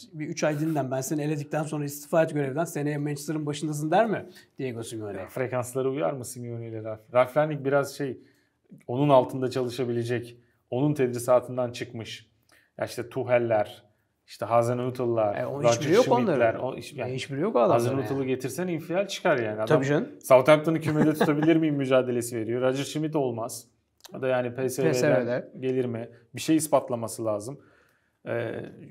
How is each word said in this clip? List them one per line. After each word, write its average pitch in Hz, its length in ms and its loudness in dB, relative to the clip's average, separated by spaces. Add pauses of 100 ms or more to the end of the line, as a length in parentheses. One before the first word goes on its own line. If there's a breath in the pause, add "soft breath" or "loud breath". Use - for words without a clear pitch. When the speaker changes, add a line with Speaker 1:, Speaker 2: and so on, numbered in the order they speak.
(140)
Speaker 1:
Bir 151 140 -8
üç 170 160 -4
ay 151 160 0
dinlen, 147 320 -2
ben 131 100 -2
seni 147 200 -4
eledikten 151 420 -4
sonra 147 220 -6
istifa 160 380 0
et 156 100 -2
görevden, 143 320 -2
seneye 147 320 -4
Manchester'ın 147 480 -4
başındasın 151 460 -4
der 208 140 6
mi 196 200 -2 (340 loud breath)
Diego 120 240 -6
Simeone? 104 340 -8
Speaker 2:
Ya, 92 100 -10
frekansları 127 600 -4
uyar 156 240 -2
mı 123 120 -10
Simeone 117 420 -10
ile 110 160 -10
Ralf? 110 160 -10 (140)
Ralf 127 240 2
Rangnick 151 280 0
biraz 139 320 0
şey, 139 200 -6 (680 soft breath)
onun 135 220 2
altında 127 420 4
çalışabilecek, 120 840 -4 (320 soft breath)
onun 139 240 2
tedrisatından 123 800 0
çıkmış. 120 600 -12 (460 soft breath)
Ya 110 80 -4
işte 120 240 -8
Tuchel'ler, 117 760 0 (440)
işte - 180 -10
Hasenhüttl'lar, 120 920 2
Speaker 1:
E, - 80 -4
o - 180 -6
Speaker 2:
Roger 120 60 6
Speaker 1:
hiçbiri 127 240 2
yok 240 120 8
Speaker 2:
Schmidt'ler, 208 300 2
Speaker 1:
onların. 110 280 2
Speaker 2:
o 127 120 -6
iş-, - 180 -12
yani 123 180 -6
Speaker 1:
E, 135 40 -6
hiçbiri 135 260 -6
yok 226 140 0
adamların 220 180 6 (120)
Speaker 2:
Hasenhüttl'ı 135 320 -2
Speaker 1:
yani. 135 100 -2
Speaker 2:
getirsen 175 400 -4
infial 175 400 -4
çıkar 165 300 2
yani. 107 200 -2
Adam 107 80 -2
Speaker 1:
Tabii 143 200 4
canım. 147 240 0 (140)
Speaker 2:
"Southampton'ı 151 580 6
kümede 156 320 2
tutabilir 156 420 4
miyim?" 156 200 2
<laughs> - 20 0
mücadelesi 123 600 2
veriyor. 113 240 -2
Roger 131 220 2
Schmidt 156 320 -4
olmaz. 117 520 -4 (460)
Ya - 80 -12
da 131 60 -2
yani 123 280 0
P 131 140 -2
S 135 140 -2
V'den 160 80 4
Speaker 1:
P 131 60 2
S 131 280 4
V'de. 123 340 -4
Speaker 2:
gelir 131 260 0
mi? 117 240 -6 (260 soft breath)
Bir 120 60 -8
şey 160 140 2
ispatlaması 120 680 0
lazım. 107 340 -4 (680 soft breath)
Ee, 117 380 -6 (260)